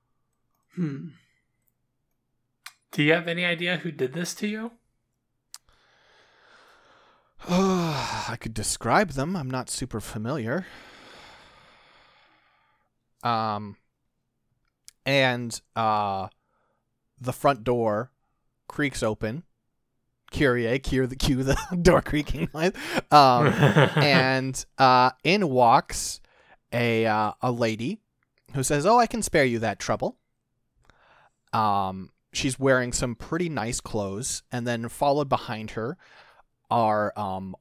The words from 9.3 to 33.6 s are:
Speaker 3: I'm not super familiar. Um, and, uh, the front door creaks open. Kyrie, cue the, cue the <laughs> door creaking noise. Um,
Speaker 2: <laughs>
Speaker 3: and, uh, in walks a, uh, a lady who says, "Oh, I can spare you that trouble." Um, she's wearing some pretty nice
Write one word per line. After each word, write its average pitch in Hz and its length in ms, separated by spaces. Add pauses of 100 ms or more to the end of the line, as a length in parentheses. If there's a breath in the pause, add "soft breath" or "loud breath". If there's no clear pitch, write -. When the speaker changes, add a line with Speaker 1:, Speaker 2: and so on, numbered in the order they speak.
Speaker 3:
I'm 135 140
not 127 200
super 123 300
familiar. 120 680 (2500 loud breath)
Um, 107 560 (1300)
and, 127 540 (160)
uh, 104 520 (920)
the 123 140
front 135 300
door 117 480 (560)
creaks - 340
open. 113 420 (880)
Kyrie, 123 480
cue 131 260
the, 123 100
cue 131 280
the 135 140 (120)
<laughs> 180 120
door 160 200
creaking - 520
noise. 165 200 (380 loud breath)
Um, 135 360
Speaker 2:
<laughs> 143 480
Speaker 3:
and, 131 680 (120)
uh, 127 340 (120)
in 180 260
walks 123 720 (500 soft breath)
a, 117 340
uh, 107 360
a 127 100
lady 117 480 (560)
who 135 80
says, 147 220
"Oh, 226 120
I 233 100
can 226 140
spare 151 240
you 117 140
that 107 200
trouble." 123 380 (1400 soft breath)
Um, 98 560 (240)
she's 131 260
wearing 127 320
some 123 240
pretty 170 320
nice 120 320